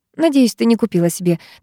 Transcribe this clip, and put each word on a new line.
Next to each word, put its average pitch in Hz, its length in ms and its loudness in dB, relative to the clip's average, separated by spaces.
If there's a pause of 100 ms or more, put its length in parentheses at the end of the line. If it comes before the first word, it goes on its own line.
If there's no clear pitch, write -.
(160)
«Надеюсь, 277 380 2
ты 233 100 -4
не 233 120 2
купила 175 340 -2
себе 175 300 -4 (220)